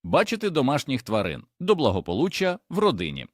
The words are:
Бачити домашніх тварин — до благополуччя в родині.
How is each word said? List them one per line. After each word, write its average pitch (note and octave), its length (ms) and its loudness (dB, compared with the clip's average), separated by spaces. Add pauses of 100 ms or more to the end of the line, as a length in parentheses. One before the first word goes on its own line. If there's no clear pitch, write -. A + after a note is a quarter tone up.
Бачити G#3 460 2
домашніх C#3 520 0
тварин — F#2+ 420 -2 (160)
до G3 140 0
благополуччя D3 840 0 (100)
в F3 100 -4
родині. E2+ 560 0